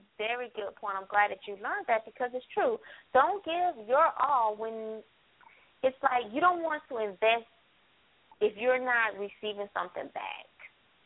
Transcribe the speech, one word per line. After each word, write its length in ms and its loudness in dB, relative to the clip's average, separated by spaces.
very 380 -4
good 180 -8
point. 240 -6
I'm 80 -8
glad 240 4
that 160 -10
you 160 -10
learned 240 -4
that 180 2
because 300 -6
it's 180 -8
true. 280 0
Don't 300 6
give 420 -2
your 240 6
all 360 2
when 460 -8
it's 180 0
like 300 0
you 80 -4
don't 220 4
want 260 -4
to 100 -6
invest 480 0
if 160 2
you're 260 2
not 360 0
receiving 560 -8
something 400 -6
back. 360 -10